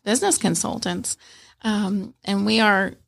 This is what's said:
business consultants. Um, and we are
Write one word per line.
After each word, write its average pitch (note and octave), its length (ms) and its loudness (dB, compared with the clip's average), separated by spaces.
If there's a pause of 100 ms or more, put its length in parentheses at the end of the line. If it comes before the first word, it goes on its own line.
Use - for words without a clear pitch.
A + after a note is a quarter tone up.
business C4 360 2
consultants. F3+ 800 -2 (460)
Um, G#3 520 -2 (100)
and G3 200 0
we A3 140 2
are G3+ 360 2 (140)